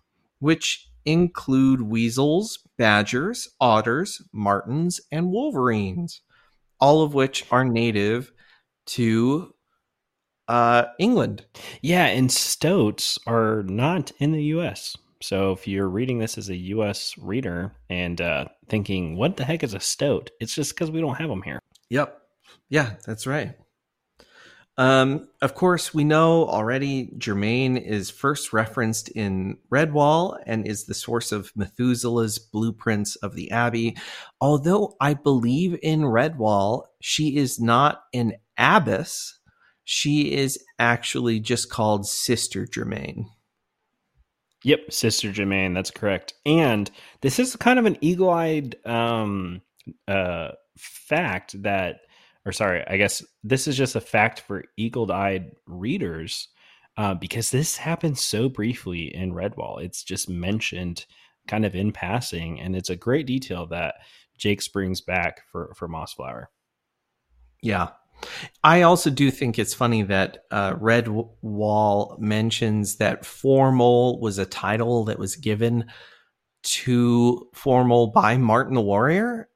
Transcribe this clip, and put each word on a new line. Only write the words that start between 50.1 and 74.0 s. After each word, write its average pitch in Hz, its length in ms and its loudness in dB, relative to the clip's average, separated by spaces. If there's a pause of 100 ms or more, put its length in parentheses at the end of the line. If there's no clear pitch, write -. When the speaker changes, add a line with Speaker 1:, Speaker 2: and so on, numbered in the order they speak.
Speaker 2:
fact 107 880 -6
that, 95 380 -2 (440)
or 98 60 -6
sorry, 92 380 -2
I 98 80 -2
guess 101 280 0 (200)
this 131 240 0
is 131 80 -2
just 131 180 0
a 110 60 -4
fact 113 400 0
for - 240 -10 (120)
eagle-eyed 98 760 -2 (140)
readers, 90 840 -8 (480)
uh, 101 180 0
because 92 360 -6
this 139 260 -2
happens 160 440 -4
so 117 280 0
briefly 98 640 -6
in 90 200 -6
Redwall. - 460 -8
It's 90 220 -12
just - 260 -8
mentioned 90 800 -6 (400)
kind 107 180 -2
of 90 120 -4
in 101 160 -2
passing, 87 680 -6
and 92 140 -6
it's 92 160 -6
a 87 60 -6
great 127 300 -2
detail 110 400 -6
that 82 300 -6 (400)
Jakes 104 300 -2
brings 92 340 -4
back 87 460 -4
for, 85 300 -12
for 87 120 -10
Mossflower. 65 580 -12 (1160)
Speaker 1:
Yeah. 92 280 -2 (760)
I 165 160 8
also 170 300 6
do 139 200 4
think 123 280 -2
it's 104 160 -2
funny 117 300 2
that, 95 460 0
uh, 98 260 -2
Redwall 107 1400 0
mentions 107 760 0
that - 280 0
Formol 123 960 4